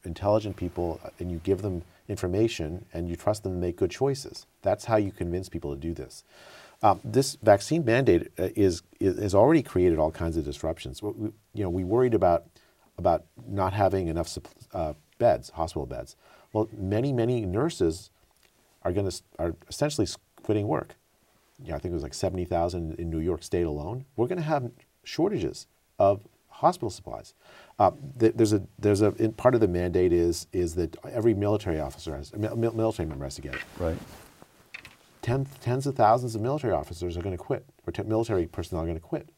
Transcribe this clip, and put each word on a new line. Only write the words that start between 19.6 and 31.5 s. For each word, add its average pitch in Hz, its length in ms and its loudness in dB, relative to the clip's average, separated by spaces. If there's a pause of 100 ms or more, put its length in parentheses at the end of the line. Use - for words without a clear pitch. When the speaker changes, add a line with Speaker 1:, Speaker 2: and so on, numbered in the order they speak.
Speaker 1:
essentially 151 380 -2
s-, - 120 -10 (260)
quitting 104 240 0
work. - 280 -4 (640)
You 82 100 -10
know, 73 40 -4
I 69 40 -6
think 90 120 -6
it 87 40 -4
was, 76 80 -2
like, 71 100 -10
seventy 90 320 -2
thousand 85 540 -2
in 85 100 -6
New 80 100 -2
York 80 240 -2
State 87 220 0
alone. 80 400 -6 (100)
We're 120 120 2
gonna 180 160 -2
have 143 280 -2 (320)
shortages 165 640 -2 (320)
of 101 220 4 (280)
hospital 151 400 0
supplies. - 440 -12 (440)
Uh, 95 140 6 (280)
th-, 110 160 6
there's 107 180 6
a, 95 100 2 (160)
there's 104 220 4
a, 104 140 6
in, 113 180 0
part 127 220 4
of 113 60 4
the 104 60 6
mandate 87 460 2
is, 85 400 2
is 87 220 -2
that 85 200 -2 (100)
every 113 280 2
military 101 460 0